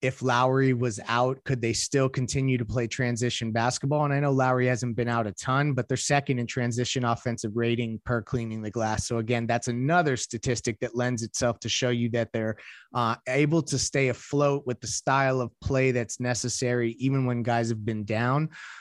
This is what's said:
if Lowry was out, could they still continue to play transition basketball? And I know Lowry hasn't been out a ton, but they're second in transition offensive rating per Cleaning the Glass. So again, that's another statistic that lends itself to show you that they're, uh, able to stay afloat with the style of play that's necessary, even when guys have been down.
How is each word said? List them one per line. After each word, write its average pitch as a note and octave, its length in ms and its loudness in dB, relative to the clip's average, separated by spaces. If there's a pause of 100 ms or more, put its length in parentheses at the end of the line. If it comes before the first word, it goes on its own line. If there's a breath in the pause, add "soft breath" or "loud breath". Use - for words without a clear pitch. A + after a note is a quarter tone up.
if C3 200 -2
Lowry C3 520 4
was A#2 340 0
out, B2+ 380 2
could B2+ 160 -2
they A#2 100 0
still C3+ 380 2
continue C3 480 0
to A#2+ 80 0
play A#2 220 -2
transition A#2+ 680 -2
basketball? C3 500 0
And C#3+ 100 0
I C#3 60 2
know C#3+ 140 2
Lowry B2+ 340 4
hasn't B2 300 0
been A#2+ 100 0
out A#2 200 0
a G2+ 40 -6
ton, C#3 400 0
but B2 160 -2
they're C3+ 80 0
second C#3 440 0
in A#2+ 60 -2
transition A#2+ 600 -2
offensive A#2 500 -2
rating A#2 480 -2
per A#2+ 180 0
Cleaning A2+ 400 -4
the G#2+ 80 -6
Glass. A2 380 -2
So A#2 120 -2
again, A#2 280 0
that's A#2 220 0
another C#3 480 2
statistic A#2 640 -2
that B2 120 -4
lends B2 300 0
itself A#2 380 -2
to A2+ 80 -6
show B2+ 200 0
you A#2+ 200 0
that A#2 240 -2
they're, A2 240 -2 (360 loud breath)
uh, A#2 220 2 (140)
able D3 340 4
to C3+ 160 -2
stay C3+ 300 0
afloat C#3+ 580 0
with B2 140 -4
the - 60 -10
style C3+ 520 2
of A#2+ 220 -4
play C3 300 2
that's A#2+ 280 -2
necessary, B2 800 -2
even C3+ 260 2
when A#2+ 160 0
guys A#2 280 0
have G#2+ 160 -2
been G#2+ 180 -2
down. B2 460 0 (320 loud breath)